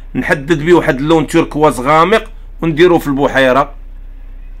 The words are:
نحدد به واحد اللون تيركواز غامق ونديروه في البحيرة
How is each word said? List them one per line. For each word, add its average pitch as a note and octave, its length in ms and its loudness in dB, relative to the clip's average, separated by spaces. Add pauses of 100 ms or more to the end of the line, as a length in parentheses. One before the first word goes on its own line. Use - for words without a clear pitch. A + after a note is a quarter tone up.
(160)
نحدد D3 500 -2
به F3 80 4
واحد C#3+ 260 2
اللون D#3 280 2
تيركواز D3 520 0
غامق D#3+ 440 2 (380)
ونديروه E3 380 4
في - 80 -6
البحيرة C3+ 680 2 (880)